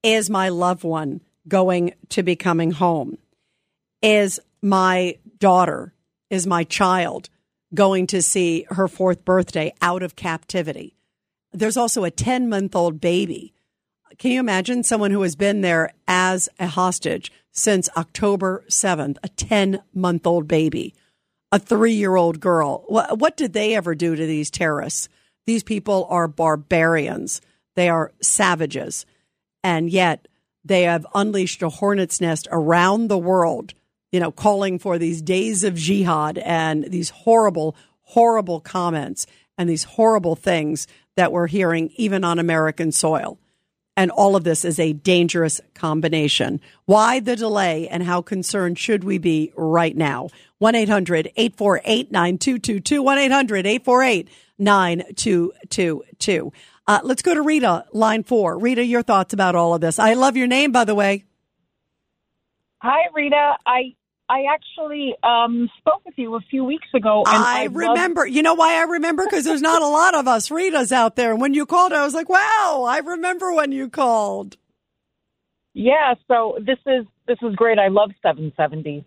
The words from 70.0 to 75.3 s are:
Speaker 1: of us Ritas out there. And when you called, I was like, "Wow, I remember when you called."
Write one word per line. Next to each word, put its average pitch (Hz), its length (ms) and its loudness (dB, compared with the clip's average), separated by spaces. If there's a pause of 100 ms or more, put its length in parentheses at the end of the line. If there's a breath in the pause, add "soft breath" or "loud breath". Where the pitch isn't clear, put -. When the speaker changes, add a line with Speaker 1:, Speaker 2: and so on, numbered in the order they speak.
Speaker 1:
of 277 120 0
us 226 220 0
Ritas 320 420 -2
out 233 260 2
there. 233 160 0
And 220 80 -2
when 277 140 0
you 294 120 0
called, 349 260 2
I 294 120 2
was 285 100 -4
like, 320 140 -4
"Wow, 381 600 2
I 277 100 0
remember 359 540 -4
when 294 200 0
you 269 180 -6
called." 208 680 -2 (1160)